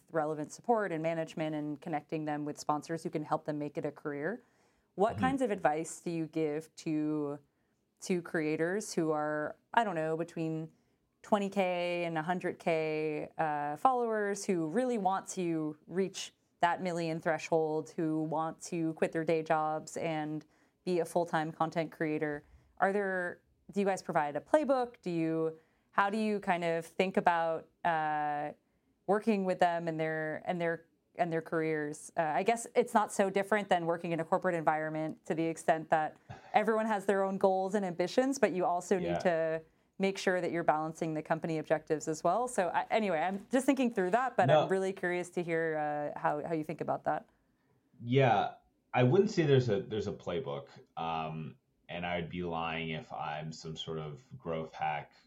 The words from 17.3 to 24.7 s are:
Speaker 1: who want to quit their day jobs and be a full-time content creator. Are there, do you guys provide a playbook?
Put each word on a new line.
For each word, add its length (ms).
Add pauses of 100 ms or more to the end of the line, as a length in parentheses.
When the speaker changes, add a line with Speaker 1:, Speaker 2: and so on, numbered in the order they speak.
Speaker 1:
who 280
want 380
to 320
quit 180
their 120
day 180
jobs 540
and 480 (400)
be 160
a 40
full-time 480
content 380
creator. 540 (340)
Are 140
there, 460 (340)
do 80
you 60
guys 160
provide 340
a 40
playbook? 600